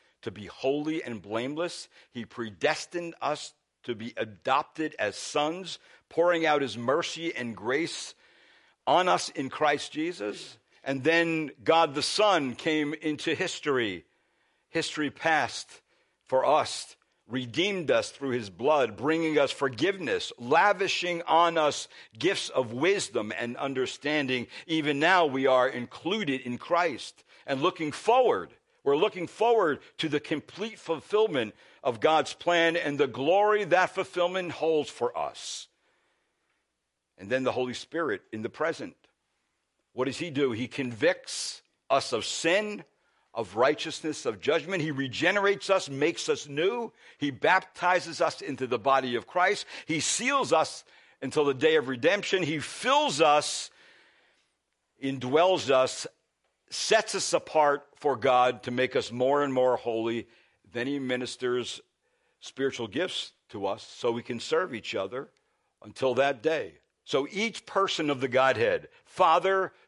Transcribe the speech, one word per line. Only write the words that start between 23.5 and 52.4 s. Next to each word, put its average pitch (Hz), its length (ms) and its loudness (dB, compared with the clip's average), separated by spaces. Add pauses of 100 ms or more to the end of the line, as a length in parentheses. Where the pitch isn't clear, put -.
understanding. 135 920 -2 (200)
Even 151 320 -2
now 175 260 6
we 135 220 0
are 131 220 6
included 135 720 -4
in 120 160 -8
Christ 170 680 -2 (240)
and 135 140 -2
looking 160 320 0
forward. 202 600 2 (300)
We're 143 140 4
looking 180 300 0
forward 208 520 2 (200)
to 160 100 -2
the 147 100 0
complete 185 580 -8
fulfillment 160 800 -2 (260)
of 117 200 -4
God's 156 320 4
plan 170 420 2
and 147 220 -2
the 139 100 4
glory 202 560 2
that 175 280 4
fulfillment 180 600 -2
holds 151 380 0
for 120 280 -4
us. - 520 -8 (1500)
And 101 120 -12
then 131 140 0
the 123 100 0
Holy 123 200 -2
Spirit 135 480 -4 (120)
in 110 80 -8
the 110 80 -4
present. - 460 -6 (1000)
What 127 120 -2
does 131 120 -4
he 175 120 -6
do? 135 220 2
He 117 160 -4
convicts - 960 -2 (280)
us 135 220 0
of 110 140 -2
sin, 208 580 -2 (500)
of 101 220 -8
righteousness, 147 680 0
of 107 160 -4
judgment. 160 400 0
He 156 100 -4
regenerates 180 800 0
us, 190 200 2
makes 147 380 -2
us 147 200 -2
new. 196 440 -2 (260)
He 143 140 -4
baptizes 170 880 2
us 165 220 0
into 131 260 -6
the 117 120 0
body 131 360 2
of 107 120 -6
Christ. 185 380 0 (200)
He 156 140 -2
seals 247 520 0
us 160 320 2 (380)
until 143 240 0
the 139 80 2
day 156 220 4
of 147 120 2
redemption. 156 560 0